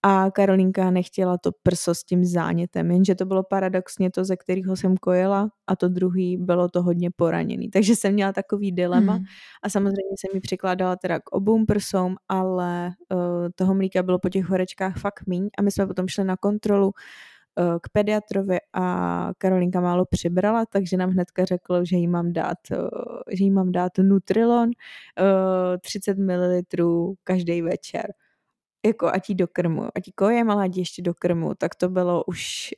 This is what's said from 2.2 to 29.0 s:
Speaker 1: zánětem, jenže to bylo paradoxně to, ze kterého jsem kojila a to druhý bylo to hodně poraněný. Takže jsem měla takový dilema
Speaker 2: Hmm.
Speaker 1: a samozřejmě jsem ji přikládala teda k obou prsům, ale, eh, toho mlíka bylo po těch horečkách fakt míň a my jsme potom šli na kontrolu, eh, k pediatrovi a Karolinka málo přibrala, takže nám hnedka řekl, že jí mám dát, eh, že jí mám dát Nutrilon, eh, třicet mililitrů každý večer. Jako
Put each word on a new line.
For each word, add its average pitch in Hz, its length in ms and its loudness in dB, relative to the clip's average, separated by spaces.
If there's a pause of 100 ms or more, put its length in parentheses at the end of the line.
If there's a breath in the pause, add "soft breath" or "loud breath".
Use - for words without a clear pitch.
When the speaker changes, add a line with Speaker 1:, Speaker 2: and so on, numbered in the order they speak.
Speaker 1:
zánětem, 170 680 -2
jenže 185 240 4
to 185 120 -4
bylo 190 160 0
paradoxně 185 680 -2
to, 185 140 -2
ze 185 120 -2
kterého 185 400 -4
jsem 185 200 2
kojila 190 520 2 (180)
a - 100 0
to 180 120 0
druhý 180 480 0
bylo 180 320 0
to 175 140 -2
hodně 175 340 0
poraněný. 165 540 -2
Takže 214 260 4
jsem 196 180 0
měla 196 180 0
takový 196 400 -4
dilema 180 400 2
Speaker 2:
Hmm. 185 120 -2 (380 loud breath)
Speaker 1:
a 220 80 -4
samozřejmě 196 480 -2
jsem 190 160 -8
ji 190 60 -2
přikládala 185 560 -2
teda 175 240 -4
k - 120 -18
obou 220 320 2
prsům, 190 520 0 (120)
ale, 180 600 -2 (220)
eh, 180 40 -2 (380)
toho 190 200 2
mlíka 190 280 0
bylo 180 160 0
po 185 100 -2
těch 185 160 -2
horečkách 185 540 -2
fakt - 280 -6
míň 185 220 -2 (100)
a 202 40 0
my 202 80 2
jsme 196 160 0
potom 190 220 -4
šli 196 160 -4
na 185 120 -2
kontrolu, 202 560 2 (680 loud breath)
eh, 170 240 0
k - 100 -16
pediatrovi 208 680 0 (160)
a 180 640 -2
Karolinka 180 420 0
málo 180 300 2
přibrala, 202 560 0
takže 190 300 -2
nám 185 140 0
hnedka 185 340 0
řekl, 180 400 -2
že 175 120 0
jí 175 120 2
mám 175 240 0
dát, 165 260 -4 (140)
eh, - 40 -4 (600)
že 190 80 2
jí 196 60 4
mám 190 220 2
dát 180 260 -2
Nutrilon, 233 720 4 (480 loud breath)
eh, 185 600 2
třicet 196 400 -4
mililitrů 180 960 0 (100)
každý 170 380 0
večer. - 500 -6 (760)
Jako 214 220 0